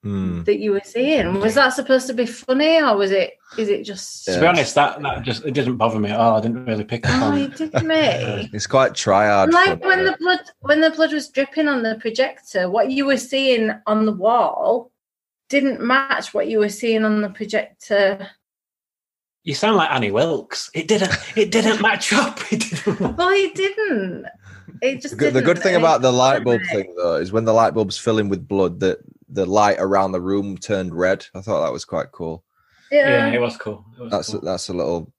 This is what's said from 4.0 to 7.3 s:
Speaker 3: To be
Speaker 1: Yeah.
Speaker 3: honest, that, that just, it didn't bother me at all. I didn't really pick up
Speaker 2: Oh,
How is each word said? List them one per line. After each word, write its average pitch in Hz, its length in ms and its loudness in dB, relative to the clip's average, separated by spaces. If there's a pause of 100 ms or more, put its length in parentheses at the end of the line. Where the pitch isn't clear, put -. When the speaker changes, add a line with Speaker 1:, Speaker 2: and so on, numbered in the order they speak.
Speaker 3:
To 92 100 -2
be 87 80 2
Speaker 1:
Yeah. 165 60 6
Speaker 3:
honest, 160 260 0
that, 147 260 2
that 135 220 -6
just, 120 200 -6
it 135 120 -6
didn't 127 220 -2
bother 110 220 0
me 104 120 -2
at 107 80 -2
all. 117 180 4
I - 40 2
didn't 117 240 -4
really 110 180 -2
pick 117 260 -6
up 254 120 2
Speaker 2:
Oh, 294 100 0